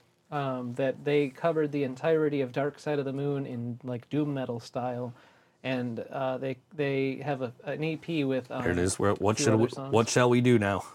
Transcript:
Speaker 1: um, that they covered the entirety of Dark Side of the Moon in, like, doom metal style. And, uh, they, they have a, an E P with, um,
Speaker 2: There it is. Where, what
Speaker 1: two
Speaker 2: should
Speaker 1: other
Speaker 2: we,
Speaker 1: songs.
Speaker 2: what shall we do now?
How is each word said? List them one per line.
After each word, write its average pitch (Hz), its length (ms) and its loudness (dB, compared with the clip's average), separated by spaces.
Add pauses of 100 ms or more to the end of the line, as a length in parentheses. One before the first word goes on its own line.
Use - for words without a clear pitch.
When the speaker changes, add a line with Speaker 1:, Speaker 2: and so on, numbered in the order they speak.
(300)
Speaker 1:
um, 131 440 -4
that 131 320 -2
they 147 240 2
covered 156 420 0
the 143 140 0
entirety 147 560 2
of 123 100 -2
Dark 139 280 -2
Side 147 200 -2
of 135 60 -2
the 135 80 -4
Moon 139 320 -2
in, 120 400 -6
like, 123 240 -8
doom 147 240 0
metal 123 260 -4
style. 123 540 -6 (500)
And, 123 360 -4 (120)
uh, 131 260 -2
they, 131 200 -6 (180)
they 135 480 0
have 139 180 -4
a, 123 120 -4 (100)
an 143 180 -6
E 156 140 -2
P 151 300 -2
with, 131 260 -2
um, 123 120 -4
Speaker 2:
There 87 100 0
it 87 40 0
is. 92 220 0
Where, 98 140 4
what 104 240 2
Speaker 1:
two 147 80 0
Speaker 2:
should 113 80 6
Speaker 1:
other 110 100 6
Speaker 2:
we, 123 60 2
Speaker 1:
songs. 135 240 -6
Speaker 2:
what 113 160 6
shall 123 200 4
we 123 120 6
do 120 180 8
now? 101 240 0 (120)